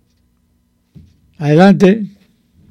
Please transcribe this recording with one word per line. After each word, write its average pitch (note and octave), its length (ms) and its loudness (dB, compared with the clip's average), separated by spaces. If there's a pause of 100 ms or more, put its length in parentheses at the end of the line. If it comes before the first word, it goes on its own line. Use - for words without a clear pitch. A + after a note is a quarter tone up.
(1400)
Adelante. F#3 680 0 (640)